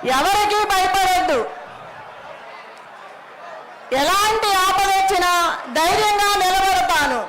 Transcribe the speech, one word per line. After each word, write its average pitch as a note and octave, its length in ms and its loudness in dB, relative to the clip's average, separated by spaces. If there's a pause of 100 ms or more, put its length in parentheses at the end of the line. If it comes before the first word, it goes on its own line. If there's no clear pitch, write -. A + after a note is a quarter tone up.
(180)
ఎవరికీ G#4 420 2 (120)
భయపడొద్దు. F#4 680 2 (2500)
ఎలాంటి G#4 480 2 (160)
ఆపద G4 240 2 (100)
వచ్చినా F#4 320 2 (460)
ధైర్యంగా G4+ 520 2 (140)
నిలబడతాను. F#4 840 2